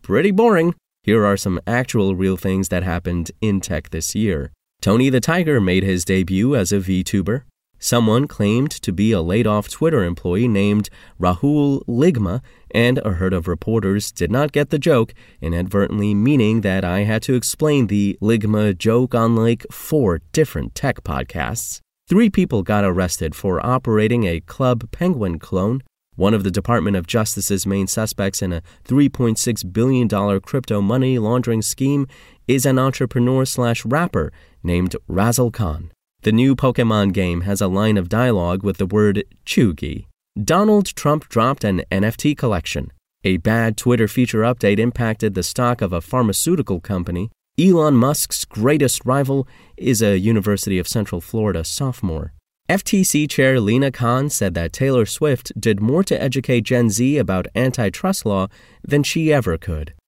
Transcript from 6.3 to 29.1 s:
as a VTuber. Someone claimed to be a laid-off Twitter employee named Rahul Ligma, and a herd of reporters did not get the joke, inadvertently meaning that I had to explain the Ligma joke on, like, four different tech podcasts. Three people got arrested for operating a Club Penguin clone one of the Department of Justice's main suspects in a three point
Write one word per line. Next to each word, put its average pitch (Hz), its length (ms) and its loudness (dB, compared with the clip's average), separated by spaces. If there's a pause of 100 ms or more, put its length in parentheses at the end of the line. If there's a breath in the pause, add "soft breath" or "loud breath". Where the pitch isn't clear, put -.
as 98 160 0
a 101 60 2
VTuber. 95 640 -2 (380)
Someone 120 460 2
claimed 117 460 0
to - 200 -6
be 101 200 2
a 92 100 0
laid-off 104 460 0
Twitter 156 340 0
employee 90 460 0
named 104 420 0 (300 loud breath)
Rahul 143 640 0
Ligma, 120 540 2 (320 soft breath)
and 120 260 2
a 107 140 -2
herd 92 200 0
of 87 140 -2
reporters 101 640 0
did - 220 -2
not 143 180 0
get 143 200 -2
the 156 100 0
joke, 127 340 2 (260 soft breath)
inadvertently 98 720 0
meaning 113 500 2
that 95 220 0
I 92 200 0
had 110 180 0
to 131 120 -2
explain 139 520 0
the 101 340 0
Ligma 107 560 2
joke 117 380 0
on, 113 220 2
like, 117 340 0
four 107 500 -2 (120)
different 80 420 -2
tech - 300 -4
podcasts. 71 720 -8 (300)
Three 214 220 4
people 127 340 0
got 104 200 0
arrested 87 520 -2
for 92 280 -2
operating 117 600 0
a 85 160 -2
Club 123 500 -2
Penguin 113 480 -2
clone 104 460 -4 (340)
one 101 160 4
of 104 80 0
the 95 80 0
Department 101 460 0
of 87 100 -4
Justice's 104 580 -2
main 98 220 -2
suspects 98 560 -4
in 92 100 -4
a 85 80 -6 (220 soft breath)
three 139 260 2
point 117 300 0